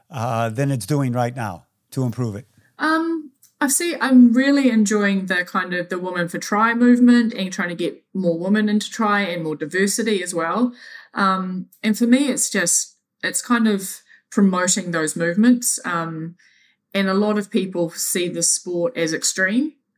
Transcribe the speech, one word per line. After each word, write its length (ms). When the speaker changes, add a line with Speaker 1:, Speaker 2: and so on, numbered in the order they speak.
Speaker 1:
uh, 400
than 220
it's 140
doing 280
right 220
now 300
to 120
improve 320
it? 120
Speaker 2:
Um, 520
I've 120
seen, 300
I'm 320
really 360
enjoying 580
the 180
kind 280
of 160
the 100
Women 280
for 120
Tri 340
movement 600
and 200
trying 160
to 60
get 280
more 240
women 320
into 200
tri 320
and 220
more 120
diversity 680
as 100
well. 400
Um, 540
and 140
for 100
me, 220
it's 200
just, 480
it's 180
kind 260
of 340
promoting 600
those 240
movements. 720
Um, 500
and 140
a 60
lot 240
of 140
people 400
see 360
the 160
sport 540
as 160
extreme 600